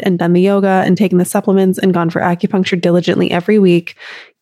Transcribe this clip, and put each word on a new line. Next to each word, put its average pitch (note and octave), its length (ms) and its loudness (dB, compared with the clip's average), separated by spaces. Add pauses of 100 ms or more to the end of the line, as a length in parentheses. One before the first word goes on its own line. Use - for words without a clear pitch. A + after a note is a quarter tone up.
and F3 140 0
done F3 120 0
the F3 80 4
yoga F#3+ 460 2
and F3+ 120 2
taken F#3 200 0
the F3+ 80 2
supplements F#3+ 520 0
and F#3+ 160 0
gone E3+ 160 0
for - 120 -4
acupuncture F3+ 580 -2
diligently F3 500 0
every G#3 300 0
week, F3 380 2 (440)